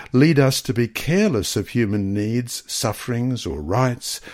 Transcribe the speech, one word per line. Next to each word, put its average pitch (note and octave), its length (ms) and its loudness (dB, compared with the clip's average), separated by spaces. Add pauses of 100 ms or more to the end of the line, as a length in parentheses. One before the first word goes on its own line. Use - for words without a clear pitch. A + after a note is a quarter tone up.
(140)
lead C#3+ 260 6
us C3 220 4
to C3 120 -4
be A#2 140 0
careless E3 720 0
of G2+ 100 -2
human G#2 460 0
needs, A2 540 -2
sufferings, A#2+ 800 -4
or D2 160 -4
rights, B2 600 -2 (120)